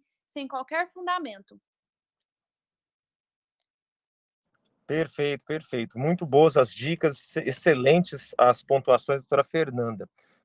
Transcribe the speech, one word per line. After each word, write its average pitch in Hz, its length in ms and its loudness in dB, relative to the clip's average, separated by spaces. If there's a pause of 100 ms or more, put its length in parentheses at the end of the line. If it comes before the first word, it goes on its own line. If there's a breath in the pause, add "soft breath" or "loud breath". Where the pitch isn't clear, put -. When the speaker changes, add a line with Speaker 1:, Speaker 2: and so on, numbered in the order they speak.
(260)
Speaker 1:
sem 277 220 -12
qualquer 302 400 -8
fundamento. 311 720 -10 (3250)
Speaker 2:
Perfeito, 147 580 -6
perfeito. 131 540 -8
Muito 170 260 -2
boas 143 320 6
as 127 160 4
dicas, 147 460 -4
exce-, - 300 -8
excelentes 143 880 2
as 123 240 4
pontuações, 135 580 0
doutora 139 240 0
Fernanda. 120 640 -6 (360)